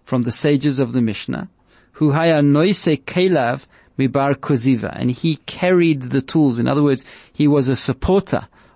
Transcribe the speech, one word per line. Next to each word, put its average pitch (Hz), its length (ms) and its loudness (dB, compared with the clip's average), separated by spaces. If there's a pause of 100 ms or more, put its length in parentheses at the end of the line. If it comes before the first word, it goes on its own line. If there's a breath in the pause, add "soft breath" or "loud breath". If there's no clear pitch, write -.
from 127 160 -2
the 117 100 -4
sages 143 480 0
of 120 140 -2
the 127 80 0
Mishnah, - 480 -6 (440 soft breath)
who 151 180 0
haya 160 300 2
noise 147 440 2
kelav 151 800 0 (320 soft breath)
mi 135 100 2
bar 139 280 0
koziva, 123 600 -2
and 123 160 -2
he 151 260 -4 (100)
carried 170 560 0
the 127 180 -2
tools. 131 380 0
In 120 80 0
other 135 160 0
words, 139 200 0 (300 loud breath)
he 151 140 0
was 143 200 2
a 131 80 0
supporter - 720 -2 (280 soft breath)